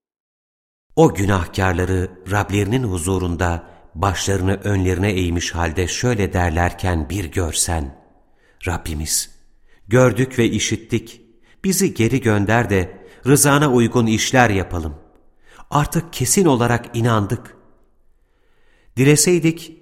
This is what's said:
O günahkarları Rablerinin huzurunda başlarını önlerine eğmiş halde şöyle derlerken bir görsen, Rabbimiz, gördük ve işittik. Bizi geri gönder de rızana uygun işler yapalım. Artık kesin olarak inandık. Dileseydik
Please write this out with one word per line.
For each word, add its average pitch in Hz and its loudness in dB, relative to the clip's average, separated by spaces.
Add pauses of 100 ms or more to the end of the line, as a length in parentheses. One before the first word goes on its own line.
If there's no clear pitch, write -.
(960)
O 156 6
günahkarları 92 0 (200)
Rablerinin 104 0
huzurunda 87 -2 (240)
başlarını 95 -2
önlerine 95 0
eğmiş 87 -2
halde 85 -2
şöyle 107 -2
derlerken 87 -2
bir 95 -6
görsen, 78 -4 (640)
Rabbimiz, 80 -6 (580)
gördük 127 2
ve 117 2
işittik. - -4 (420)
Bizi 190 0
geri 110 0
gönder 107 2
de 92 -2 (200)
rızana 143 4
uygun 117 2
işler 110 2
yapalım. 85 -4 (760)
Artık 147 -2
kesin 185 2
olarak 120 0
inandık. 110 -2 (1400)
Dileseydik 156 2